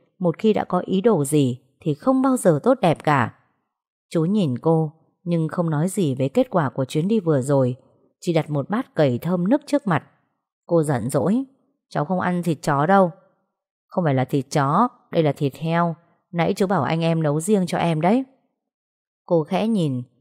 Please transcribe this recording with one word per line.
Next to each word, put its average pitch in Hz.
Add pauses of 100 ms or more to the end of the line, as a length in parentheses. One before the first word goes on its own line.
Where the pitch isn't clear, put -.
(200)
một 175
khi 214
đã -
có 180
ý 190
đồ 190
gì 139 (220)
thì 151
không 262
bao 262
giờ 156
tốt 262
đẹp 165
cả. 139 (720)
Chú 160
nhìn 170
cô, 160 (300)
nhưng 170
không 170
nói 156
gì 156
về 135
kết 254
quả 151
của 135
chuyến 156
đi 226
vừa 156
rồi, 131 (460)
chỉ 175
đặt 151
một 139
bát 226
cầy 131
thơm 175
nức 294
trước 285
mặt. 156 (640)
Cô 165
giận 131
dỗi: 180 (460)
"Cháu 147
không 185
ăn 180
thịt 165
chó 143
đâu." 190 (760)
"Không 185
phải 143
là 127
thịt 139
chó, 156 (240)
đây 170
là 143
thịt 139
heo. 165 (360)
Nãy 170
chú 196
bảo 180
anh 165
em 165
nấu 147
riêng 190
cho 170
em 160
đấy." 226 (1000)
Cô 165
khẽ 185
nhìn, 151 (180)